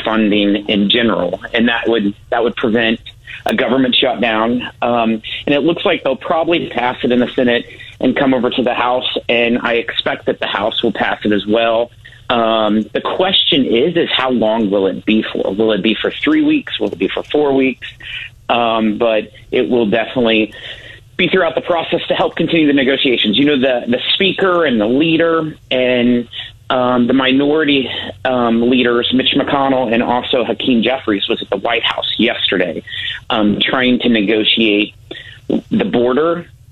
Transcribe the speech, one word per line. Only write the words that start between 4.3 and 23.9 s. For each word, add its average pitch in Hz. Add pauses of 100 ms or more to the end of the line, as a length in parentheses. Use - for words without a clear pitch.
Um, 113 (240)
and 143
it 143
looks 165
like 175
they'll 135
probably 165
pass 123
it 127
in 123
the 120
Senate 123 (340)
and 131
come 135
over 123
to 123
the 120
House, 123 (100)
and 117
I 117
expect 117
that 127
the 113
House 107
will 113
pass 104
it 104
as 95
well. 117 (380)
Um, 110
the 131
question 180
is: 147
Is 147
how 131
long 110
will 98
it -
be 107
for? -
Will 110
it 95
be 110
for -
three 156
weeks? 151
Will 110
it 95
be 90
for 90
four 147
weeks? 131 (600)
Um, 113
but 110 (200)
it 123
will 117
definitely 113 (640)
be 180
throughout 170
the -
process 170
to 175
help 175
continue 160
the 143
negotiations. 127
You 139
know, 147
the, 123